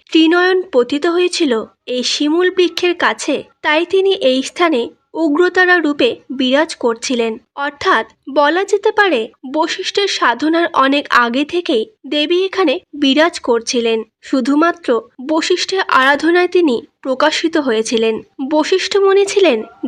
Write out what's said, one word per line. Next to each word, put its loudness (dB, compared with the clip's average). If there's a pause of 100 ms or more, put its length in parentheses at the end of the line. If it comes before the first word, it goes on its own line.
ত্রিনয়ন 2 (120)
পতিত 0
হয়েছিল 0 (340)
এই -4
শিমুল 0
বৃক্ষের 0
কাছে, -2 (280)
তাই 2
তিনি 2 (100)
এই 2
স্থানে 0 (340)
উগ্রতারা 2
রূপে 0 (220)
বিরাজ 0
করছিলেন। -4 (240)
অর্থাৎ -2 (300)
বলা 2
যেতে 0
পারে, 2 (320)
বশিষ্ঠের -2
সাধনার 0 (100)
অনেক 2 (140)
আগে 0
থেকেই -2 (240)
দেবী 0
এখানে 0 (200)
বিরাজ 2
করছিলেন, -2 (240)
শুধুমাত্র 0 (400)
বশিষ্ঠের -2 (100)
আরাধনায় 2
তিনি 2 (260)
প্রকাশিত -2
হয়েছিলেন। 0 (360)
বশিষ্ঠ 0
মুনি 4
ছিলেন 2 (300)